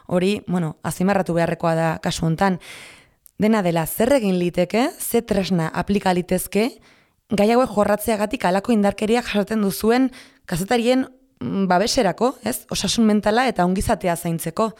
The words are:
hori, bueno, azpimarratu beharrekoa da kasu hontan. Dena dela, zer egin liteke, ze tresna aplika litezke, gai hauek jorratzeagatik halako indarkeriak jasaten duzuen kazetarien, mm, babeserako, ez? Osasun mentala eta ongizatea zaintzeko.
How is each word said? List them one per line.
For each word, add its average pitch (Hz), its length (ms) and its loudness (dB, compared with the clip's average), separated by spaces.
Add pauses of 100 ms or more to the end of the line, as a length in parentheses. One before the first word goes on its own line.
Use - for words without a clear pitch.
hori, 185 300 0 (100)
bueno, 170 300 -2 (100)
azpimarratu 185 480 0
beharrekoa 165 400 0
da 165 140 0 (100)
kasu - 300 -4
hontan. 180 320 0 (760)
Dena 214 260 2
dela, 170 240 0
zer 240 300 0
egin 202 240 2
liteke, 175 460 0 (100)
ze - 320 -2
tresna 180 480 0
aplika 190 400 0
litezke, 185 540 -2 (600)
gai 202 220 2
hauek 240 240 2
jorratzeagatik 208 720 0
halako 196 240 0
indarkeriak 214 560 2
jasaten 208 400 0
duzuen 233 400 2 (400)
kazetarien, 240 560 0 (380)
mm, 196 260 -2
babeserako, 208 800 2
ez? 226 260 -6
Osasun 214 400 2
mentala 214 400 2
eta 180 160 2
ongizatea 185 480 0
zaintzeko. 170 640 -4